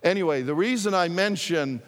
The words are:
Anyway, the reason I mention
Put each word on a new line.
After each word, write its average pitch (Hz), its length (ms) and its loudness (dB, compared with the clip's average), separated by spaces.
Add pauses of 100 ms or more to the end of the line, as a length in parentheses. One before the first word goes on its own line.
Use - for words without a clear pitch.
Anyway, 165 400 2
the 139 120 -2
reason 208 380 0
I 180 160 2
mention 170 800 -2